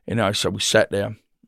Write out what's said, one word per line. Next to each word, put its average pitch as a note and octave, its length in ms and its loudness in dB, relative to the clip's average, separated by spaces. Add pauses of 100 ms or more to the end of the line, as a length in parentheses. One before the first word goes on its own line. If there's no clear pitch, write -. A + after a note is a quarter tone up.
you - 80 -2
know, G#2 160 2
so F#2+ 180 -2
we G2+ 120 -4
sat - 280 2
there. G2+ 280 -4 (300)